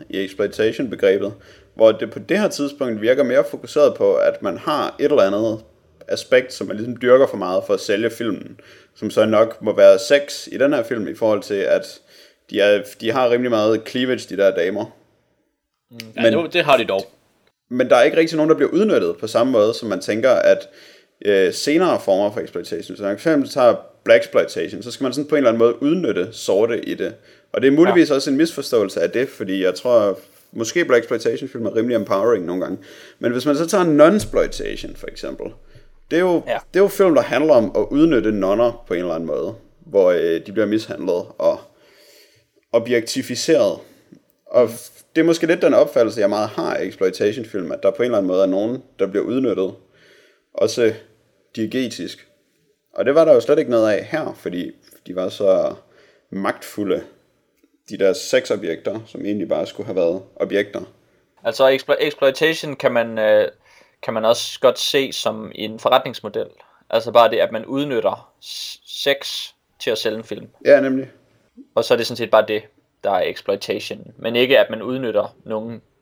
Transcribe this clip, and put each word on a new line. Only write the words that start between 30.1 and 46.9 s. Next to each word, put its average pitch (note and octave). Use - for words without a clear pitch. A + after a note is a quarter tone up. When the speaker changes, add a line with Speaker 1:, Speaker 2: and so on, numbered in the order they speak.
Speaker 1:
måske A#2
blaxploitation-film A#2+
er G2+
rimelig A#2+
empowering G2
nogle F2+
gange. F2+
Men A#2+
hvis B2
man C#3+
så E3
tager F3+
nunsploitation, D3
for -
eksempel, -
det C#3+
er E3+
jo, F3
Speaker 3:
Ja. A#2
Speaker 1:
det F3
er G3
jo G3
film, F#3
der B2
handler C#3+
om G#2+
at G2+
udnytte C3+
nonner G#2
på F#2
en F2
eller F2
anden E2
måde, D#2
hvor, F2+
øh, E2
de G#2
bliver G#2+
mishandlet G2+
og -
objektificeret. A#2
Og -
f-, -
det D#3+
er D#3+
måske E3
lidt F3
den D3+
opfattelse, A#2
jeg G2
meget G#2+
har -
af D#2+
exploitation-film, G2